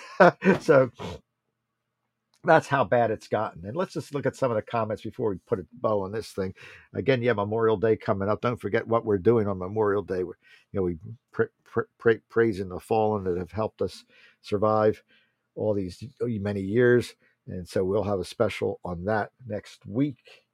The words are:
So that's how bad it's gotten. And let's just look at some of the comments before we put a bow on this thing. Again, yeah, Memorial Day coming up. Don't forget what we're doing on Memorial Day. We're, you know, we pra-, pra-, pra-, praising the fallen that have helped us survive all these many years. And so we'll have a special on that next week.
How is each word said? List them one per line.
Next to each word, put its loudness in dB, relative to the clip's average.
So 4
that's 6
how 2
bad 2
it's -6
gotten. -4
And -8
let's -6
just -10
look -4
at -2
some -2
of -2
the 0
comments -4
before -4
we -4
put -8
a -12
bow -2
on -8
this -10
thing. -6
Again, 0
yeah, 2
Memorial 0
Day 2
coming -2
up. 0
Don't -2
forget -2
what 0
we're 2
doing 4
on -2
Memorial 0
Day. -4
We're, -10
you -2
know, 0
we -2
pra-, -2
pra-, -4
pra-, 4
praising 0
the -10
fallen 0
that -2
have -8
helped -4
us -6
survive 0
all -2
these -8
many -4
years. 2
And -12
so -2
we'll 0
have -2
a -6
special -4
on -10
that -2
next -12
week. -6